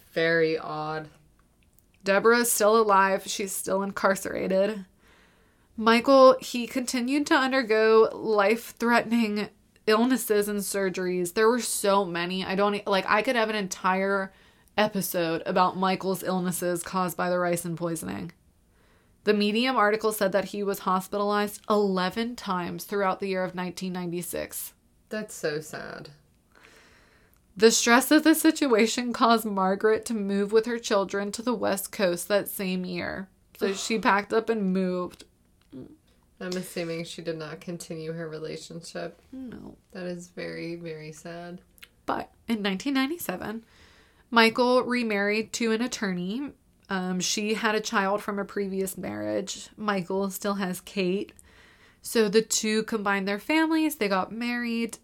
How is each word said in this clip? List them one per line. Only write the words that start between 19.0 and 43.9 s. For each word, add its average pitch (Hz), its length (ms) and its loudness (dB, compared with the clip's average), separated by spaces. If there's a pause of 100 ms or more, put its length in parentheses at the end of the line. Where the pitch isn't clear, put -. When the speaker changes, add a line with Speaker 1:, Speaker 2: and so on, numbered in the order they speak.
Speaker 2:
The 208 100 4
Medium 220 420 2
article 214 360 2
said 196 200 0
that 190 140 2
he 202 160 -6
was 196 180 -2
hospitalized 202 880 0
eleven 208 680 0
times 175 480 -6
throughout 190 360 0
the 202 80 -4
year 185 160 -2
of 185 100 -6
nineteen 180 380 -6
ninety-six. 175 800 -6 (380)
Speaker 1:
That's 214 240 -8
so 151 260 -6
sad. - 480 -12 (1500)
Speaker 2:
The 214 140 8
stress 240 400 4
of 302 140 8
the 311 100 8
situation 247 800 2
caused 226 320 4
Margaret 202 640 2
to 233 80 -4
move 202 380 -2
with 226 140 4
her 233 120 -4
children 202 540 -2
to 233 100 -8
the 240 120 0
West 202 380 -2
Coast 175 360 0
that 202 200 0
same 185 360 -4
year. 180 440 -8 (300)
So 196 140 0
Speaker 1:
<sighs> - 20 -6
Speaker 2:
she 220 240 -2
packed 202 340 2
up 226 160 2
and 208 240 0
moved. 180 520 -4 (1160)
Speaker 1:
I'm 185 160 -6
assuming 170 480 -6
she - 160 -14
did 165 160 -6
not 156 240 -12
continue 165 520 -10
her 165 140 -8
relationship. 160 920 -12 (120)
Speaker 2:
No. 262 440 -14 (160)
Speaker 1:
That 180 140 -10
is 175 220 -10
very, 165 480 -10
very 160 360 -12
sad. 175 480 -14 (460)
Speaker 2:
But - 240 -6 (180)
in 220 140 -2
nineteen 196 320 -2
ninety-seven, 262 680 -4 (680)